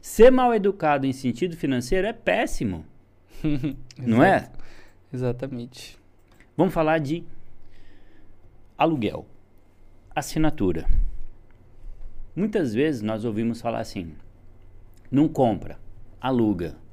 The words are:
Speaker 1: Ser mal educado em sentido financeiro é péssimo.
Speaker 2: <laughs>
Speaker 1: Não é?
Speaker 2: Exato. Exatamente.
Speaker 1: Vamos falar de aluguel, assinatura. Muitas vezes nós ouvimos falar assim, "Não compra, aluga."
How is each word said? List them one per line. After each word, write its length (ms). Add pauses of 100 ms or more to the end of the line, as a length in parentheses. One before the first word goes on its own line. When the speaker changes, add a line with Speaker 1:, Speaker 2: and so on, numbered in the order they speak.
Speaker 1:
Ser 320
mal 220
educado 520
em 60
sentido 440
financeiro 500
é 60
péssimo. 720 (580)
Speaker 2:
<laughs> 560
Speaker 1:
Não 260
é? 140
Speaker 2:
Exato. 200 (540)
Exatamente. 880 (580)
Speaker 1:
Vamos 160
falar 260
de 260 (1500)
aluguel, 480 (880)
assinatura. 720 (1500)
Muitas 380
vezes 300
nós 220
ouvimos 360
falar 200
assim, 340 (960)
"Não 180
compra, 500 (420)
aluga." 560 (160)